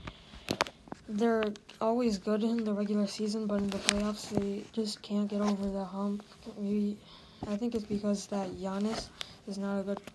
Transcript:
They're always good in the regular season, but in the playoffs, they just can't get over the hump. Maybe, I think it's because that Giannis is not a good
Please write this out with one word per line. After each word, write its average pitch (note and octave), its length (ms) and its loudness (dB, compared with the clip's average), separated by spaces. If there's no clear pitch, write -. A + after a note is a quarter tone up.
They're A3 460 4
always A3+ 380 4
good G#3+ 240 2
in A#3 220 4
the G#3+ 100 2
regular G#3 320 4
season, G#3+ 400 0
but G3+ 100 2
in G3+ 140 2
the G3 80 0
playoffs, G#3 540 -2
they G3+ 320 -2
just G#3+ 300 -4
can't G#3 240 0
get G#3 120 -2
over G3+ 300 0
the G3 140 -2
hump. G3+ 400 -4
Maybe, G#3 400 0
I G#3 100 0
think A#3 180 0
it's G#3+ 80 0
because G3+ 440 0
that G3 240 0
Giannis F#3+ 580 -2
is G3 120 -4
not G3 220 2
a - 20 0
good G3 180 -2